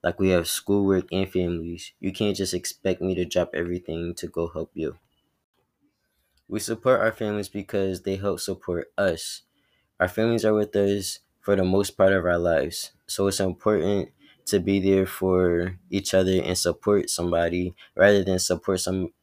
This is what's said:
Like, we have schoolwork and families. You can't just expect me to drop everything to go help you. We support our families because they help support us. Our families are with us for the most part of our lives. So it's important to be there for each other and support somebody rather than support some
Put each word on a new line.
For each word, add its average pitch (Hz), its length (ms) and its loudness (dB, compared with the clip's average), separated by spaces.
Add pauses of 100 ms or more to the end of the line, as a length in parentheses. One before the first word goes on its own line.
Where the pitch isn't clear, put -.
Like, 87 180 -2
we 95 80 4
have 87 180 2
schoolwork 98 640 0
and 92 180 -2
families. 85 720 -4
You 92 140 -4
can't 101 240 -2
just 92 180 -4
expect - 460 -4
me 92 160 -2
to 90 80 -2
drop 85 300 -2
everything 85 640 -6
to 85 120 -10
go 85 180 -4
help 82 280 -10
you. 76 240 -6 (1500)
We 107 140 -6
support 117 400 0
our 110 100 2
families 104 380 -4
because 98 540 -4
they 98 140 -2
help 95 220 -4
support - 580 -6
us. 90 460 -2 (560)
Our 90 80 2
families 113 380 0
are 107 100 4
with 104 220 0
us 101 440 0 (200)
for 101 160 2
the 95 80 2
most 98 320 2
part 98 160 6
of 92 120 2
our 87 140 2
lives. 82 540 0 (160)
So 98 180 -2
it's 98 140 0
important 95 680 0 (340)
to 101 160 2
be 98 180 0
there 95 280 4
for 90 720 0 (120)
each 98 240 -4
other 92 260 4
and 90 160 -2
support 95 540 0
somebody 87 640 -2 (220)
rather 101 260 6
than 92 160 0
support 90 420 -2
some 92 320 -4 (100)